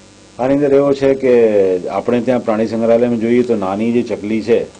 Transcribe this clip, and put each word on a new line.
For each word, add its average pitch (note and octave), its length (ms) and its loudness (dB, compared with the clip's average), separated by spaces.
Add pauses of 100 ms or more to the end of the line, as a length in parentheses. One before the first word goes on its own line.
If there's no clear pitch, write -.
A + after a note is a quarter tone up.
(380)
આની C3 160 0
અંદર C#3 200 2
એવો C#3+ 180 4
છે C#3 220 0
કે G#2+ 760 2
આપણે A#2+ 320 -2
ત્યાં A#2+ 240 -2
પ્રાણી A2+ 220 -2
સંગ્રહાલયમાં A#2 540 0
જોઈએ A#2 220 2
તો A#2 140 0
નાની G2+ 360 -4
જે A#2+ 100 0
ચકલી G#2 400 -4
છે G2+ 240 0 (140)